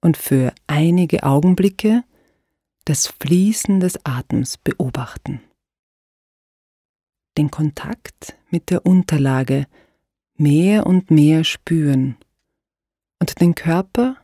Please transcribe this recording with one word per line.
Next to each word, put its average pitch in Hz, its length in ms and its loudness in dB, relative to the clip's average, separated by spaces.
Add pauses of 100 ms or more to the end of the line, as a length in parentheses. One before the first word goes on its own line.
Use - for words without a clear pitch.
und 165 160 2
für 131 360 -2 (140)
einige 170 560 0
Augenblicke 185 800 2 (840)
das - 220 -4
Fließen 190 720 0
des 180 260 -4
Atems 123 520 -6
beobachten. - 840 -8 (2000)
Den 151 140 0
Kontakt - 840 -8 (140)
mit 175 200 -6
der - 160 -2
Unterlage 139 840 0 (680)
mehr 165 500 2
und 185 240 2
mehr 156 340 6
spüren 139 760 -2 (1000)
und - 200 -4
den 175 160 4
Körper 190 680 -2